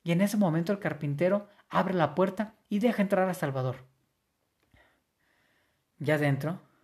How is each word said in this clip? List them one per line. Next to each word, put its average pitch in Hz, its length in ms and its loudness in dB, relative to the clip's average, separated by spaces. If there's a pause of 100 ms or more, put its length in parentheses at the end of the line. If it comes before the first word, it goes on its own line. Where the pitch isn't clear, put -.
y 170 80 0
en 170 80 2
ese 202 160 2
momento 170 340 2
el 202 80 0
carpintero 160 720 -2 (200)
abre 185 260 0
la 160 200 2
puerta 190 400 -2 (140)
y 208 100 -2
deja 214 240 2
entrar 190 260 2
a 180 60 -2
Salvador. 131 540 -4 (2000)
Ya 151 200 0
dentro, 143 420 0 (240)